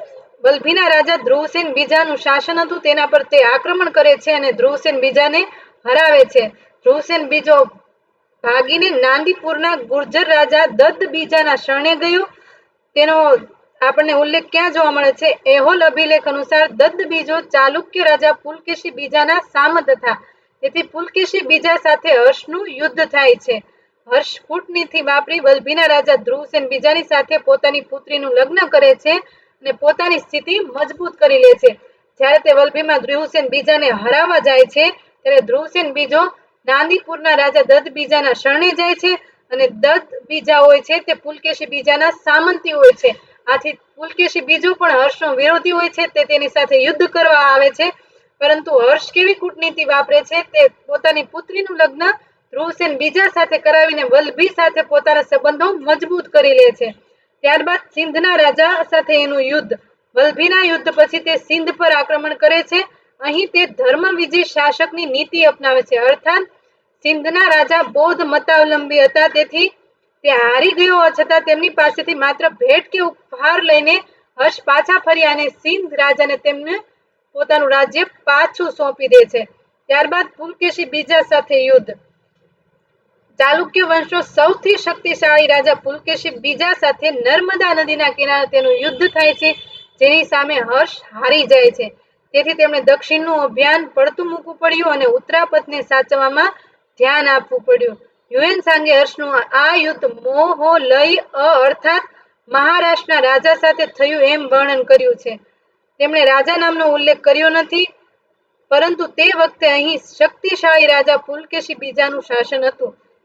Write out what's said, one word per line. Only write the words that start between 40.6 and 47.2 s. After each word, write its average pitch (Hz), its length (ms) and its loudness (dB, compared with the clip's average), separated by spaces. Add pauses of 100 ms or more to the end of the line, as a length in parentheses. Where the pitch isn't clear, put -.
છે 330 180 -4
તે 320 140 -6
પુલકેશી 302 520 -8
બીજાના 285 460 0
સામંતી 320 600 -2
હોય 277 200 8
છે. 226 240 -2 (320)
આથી 285 260 -4
પુલકેશી 330 680 -6
બીજો 320 320 -2
પણ 349 180 0
હર્ષનો 269 440 0
વિરોધી 320 360 0
હોય 339 180 -2
છે, 339 180 -4
તે 294 160 -2
તેની 294 240 -2
સાથે 269 360 0
યુદ્ધ 302 200 0
કરવા 330 300 2